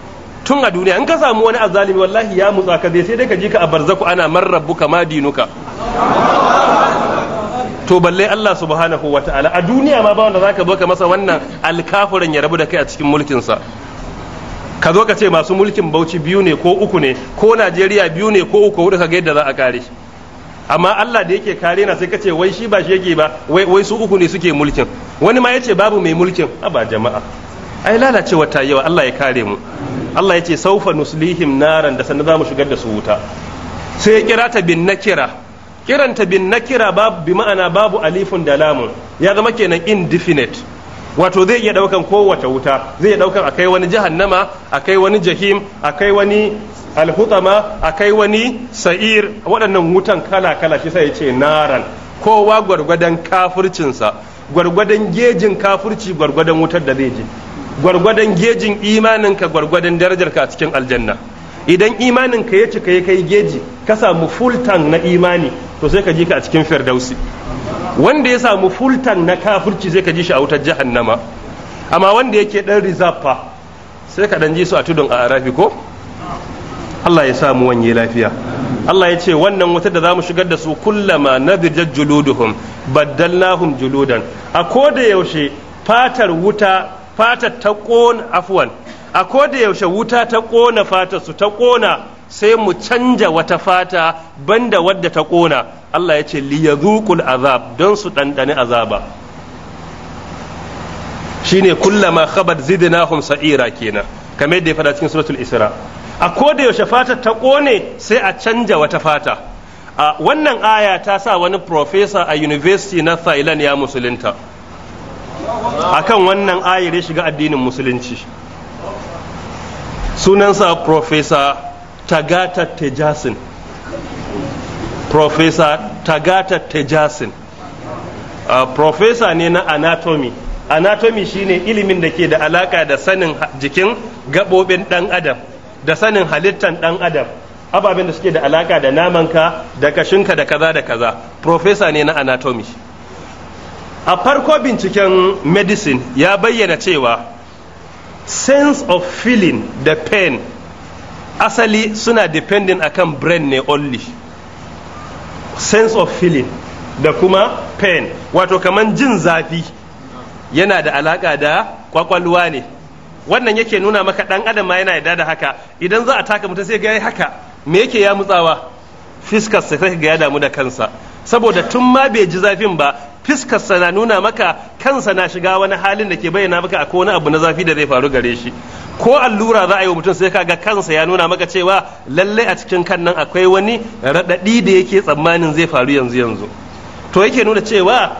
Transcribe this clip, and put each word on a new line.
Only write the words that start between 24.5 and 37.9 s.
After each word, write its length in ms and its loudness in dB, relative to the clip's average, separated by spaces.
mulkin. 360 0
Wani 180 4
ma 120 2
ya 100 0
ce 140 0
babu 260 2
mai 140 2
mulkin. 320 0
Haba 240 -2
jama'a. 360 -2
Ai 140 2
lalacewa 500 2
ta 140 -2
yawa, 200 2
Allah 220 2
ya 60 0
kare 320 0
mu. 140 -4
Allah 220 2
ya 40 0
ce, 160 -2
"Saufa 340 0
nuslihim 680 0
naran," 380 2
da 60 -2
sannan 220 -2
za 120 6
mu 80 0
shigar 220 -2
da 80 -2
su 120 -6
wuta. 320 -2
Sai 220 4
ya 40 -
kira 240 2
ta 120 -2
bin 260 0
nakira. 420 0
Kiranta 400 2
bin 240 2
nakira 420 0
babu, 340 2
bi 80 0
ma'ana 380 0
babu 300 2